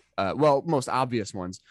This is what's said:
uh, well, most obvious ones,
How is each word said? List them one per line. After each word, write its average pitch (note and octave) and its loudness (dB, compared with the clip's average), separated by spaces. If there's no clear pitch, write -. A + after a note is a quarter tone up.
uh, F#2 0
well, C#3 4
most D3 0
obvious A#2+ -2
ones, F#2 -8